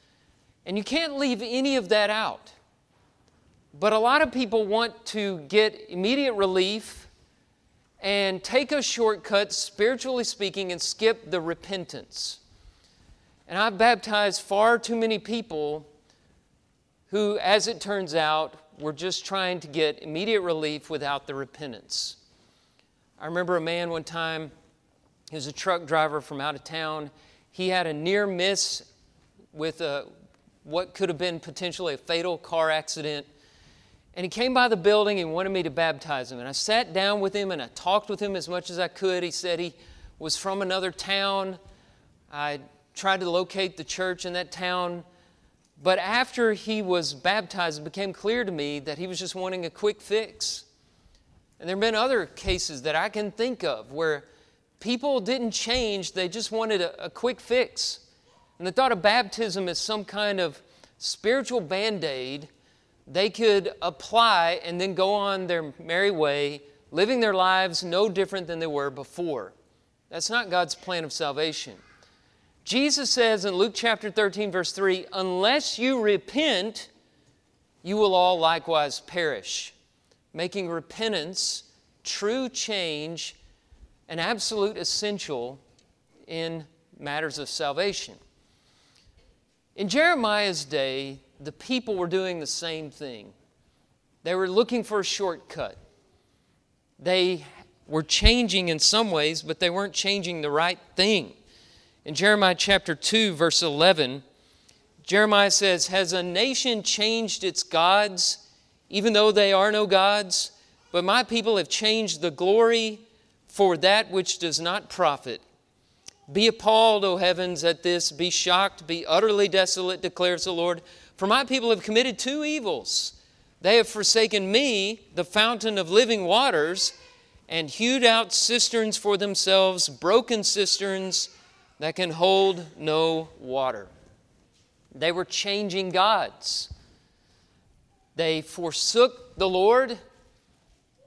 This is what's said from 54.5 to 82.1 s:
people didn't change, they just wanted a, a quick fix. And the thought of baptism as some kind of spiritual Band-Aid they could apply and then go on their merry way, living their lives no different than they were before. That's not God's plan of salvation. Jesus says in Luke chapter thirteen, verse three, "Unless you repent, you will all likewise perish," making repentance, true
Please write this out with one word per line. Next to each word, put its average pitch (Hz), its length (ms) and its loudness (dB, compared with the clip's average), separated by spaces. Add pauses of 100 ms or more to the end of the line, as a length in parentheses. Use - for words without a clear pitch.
people 247 400 -2
didn't 240 300 -2
change, 214 640 -4
they 185 180 -2
just 214 200 -8
wanted 220 300 0
a, - 240 -4
a 160 60 -8
quick - 280 -4
fix. - 640 -2 (580)
And 175 80 -8
the 185 60 -2
thought 262 200 2
of 180 100 -2
baptism 202 640 0
as 165 100 -6
some 214 280 -4
kind 202 340 -2
of 160 220 -2 (340)
spiritual 240 640 -2
Band-Aid 147 880 -4 (600)
they 185 220 0
could 202 420 2 (100)
apply 180 840 2
and 175 160 -6
then 190 140 -2
go 190 200 2
on 196 320 -2
their 165 320 -4
merry 175 320 0
way, 147 520 0 (280)
living 214 300 2
their 214 140 2
lives 185 500 2
no 185 240 0
different 185 400 -4
than 165 100 -6
they 165 80 -4
were 143 240 -2
before. 135 640 -8 (580)
That's 170 180 -6
not 220 220 -2
God's 175 240 0
plan 175 300 -6
of 143 80 -10
salvation. 147 640 -4 (920)
Jesus 277 440 0
says 220 360 2
in 196 100 -2
Luke 202 220 2
chapter 214 340 -2
thirteen, 202 400 0
verse 175 220 -2
three, 190 400 0
"Unless 190 640 0
you 254 220 0
repent, 214 880 -2 (960)
you 190 120 -2
will 208 160 4
all 180 280 4
likewise 160 580 2
perish," 151 720 -6 (640)
making 175 340 -4
repentance, 180 920 -4 (400)
true 240 460 -2